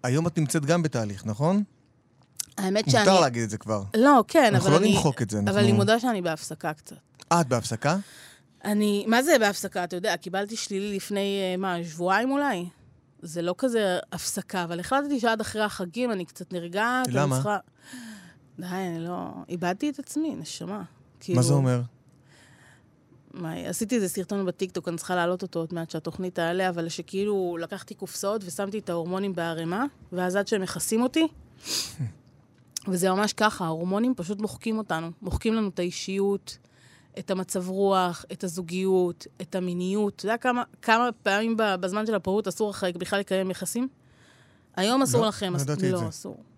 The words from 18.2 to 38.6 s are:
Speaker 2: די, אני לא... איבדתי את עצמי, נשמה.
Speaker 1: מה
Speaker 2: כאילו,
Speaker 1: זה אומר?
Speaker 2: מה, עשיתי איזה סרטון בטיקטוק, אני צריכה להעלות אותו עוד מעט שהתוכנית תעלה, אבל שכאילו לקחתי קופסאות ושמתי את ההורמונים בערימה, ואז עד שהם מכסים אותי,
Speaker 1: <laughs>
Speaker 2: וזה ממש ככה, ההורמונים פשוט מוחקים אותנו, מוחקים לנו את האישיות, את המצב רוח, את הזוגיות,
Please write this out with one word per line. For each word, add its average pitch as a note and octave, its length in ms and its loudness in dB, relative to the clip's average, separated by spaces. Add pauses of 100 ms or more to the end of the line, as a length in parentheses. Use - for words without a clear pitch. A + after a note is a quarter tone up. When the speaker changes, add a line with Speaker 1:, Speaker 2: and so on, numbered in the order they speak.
Speaker 2:
די, F3+ 60 -10
אני F3+ 340 -6
לא... F3+ 280 -6 (220)
איבדתי F3+ 400 -2
את C#4 100 -8
עצמי, D4 360 -4
נשמה. E3+ 420 -10
Speaker 1:
מה F#3 60 -10 (360)
Speaker 2:
כאילו, A#2+ 240 2
Speaker 1:
זה C3+ 100 4
אומר? B2+ 280 4 (1500)
Speaker 2:
מה, D#3+ 200 -8
עשיתי F#3 420 -4
איזה G3+ 120 2
סרטון G3 380 -4
בטיקטוק, F3+ 420 -4
אני E3+ 100 -6
צריכה F#3 180 -4
להעלות F3 260 0
אותו F3 180 -6
עוד E3 140 -6
מעט E3 160 -6
שהתוכנית E3+ 460 -8
תעלה, F3+ 340 0
אבל E3+ 200 -4
שכאילו F#3+ 720 -4
לקחתי F#3 320 -10
קופסאות G3+ 520 -6
ושמתי G3+ 340 -6
את F#3+ 100 -10
ההורמונים F3+ 460 -2
בערימה, E3+ 500 -2 (260)
ואז F3+ 240 -2
עד G3+ 120 2
שהם G#3 140 0
מכסים A3 400 -2
אותי, D#4+ 260 2 (800)
Speaker 1:
<laughs> - 800 -14
Speaker 2:
וזה F#3 240 2
ממש G3+ 220 2
ככה, G#3+ 320 2
ההורמונים F#3 500 0
פשוט G3 260 -6
מוחקים A3 360 -4
אותנו, E3 340 -4 (100)
מוחקים A3 320 -2
לנו A3 160 2
את - 100 -6
האישיות, G3 800 -2 (600)
את G3 120 -6
המצב F#3 380 -2
רוח, F#3+ 600 2
את - 120 -8
הזוגיות, F3+ 840 0 (140)